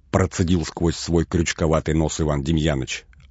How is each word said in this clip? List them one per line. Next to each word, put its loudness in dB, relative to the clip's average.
процедил 2
сквозь -2
свой 0
крючковатый 0
нос 0
Иван 0
Демьяныч. -2